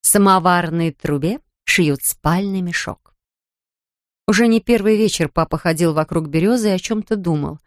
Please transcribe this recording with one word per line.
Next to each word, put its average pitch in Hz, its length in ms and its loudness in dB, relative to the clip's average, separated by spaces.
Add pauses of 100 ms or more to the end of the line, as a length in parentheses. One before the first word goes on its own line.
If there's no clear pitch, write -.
Самоварной 175 880 2
трубе 151 480 -4 (240)
шьют 147 400 0
спальный 190 580 -2
мешок. - 540 -8 (1120)
Уже 226 200 2
не 226 140 2
первый 220 360 2
вечер 190 320 0
папа 156 280 -2
ходил 165 360 0
вокруг 156 340 -2
берёзы 208 420 0
и - 20 2
о 185 80 0
чём-то 220 360 -4
думал. 151 520 -4